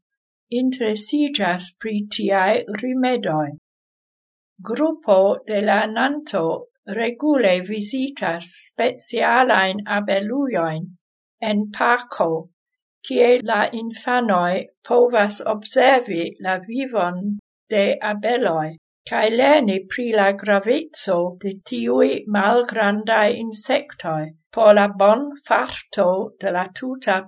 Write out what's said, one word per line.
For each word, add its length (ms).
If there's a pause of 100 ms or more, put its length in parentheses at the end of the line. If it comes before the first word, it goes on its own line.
(520)
interesiĝas 1300
pri 180 (140)
tiaj 420 (240)
rimedoj. 680 (1120)
Grupo 640 (260)
de 140
la 260
nanto 600 (400)
regule 720
vizitas 840 (140)
specialajn 1300
abelujojn 1000 (560)
en 180 (120)
parko, 580 (760)
kie 220 (160)
la 160 (120)
infanoj 840 (300)
povas 580
observi 840 (160)
la 180
vivon 800 (340)
de 120 (180)
abeloj, 680 (380)
kaj 220
lerni 560
pri 260
la 200
graveco 880 (220)
de 120 (100)
tiuj 460 (180)
malgrandaj 1080
insektoj 840 (280)
por 220
la 140
bonfarto 1200 (300)
de 120
la 220
tuta 540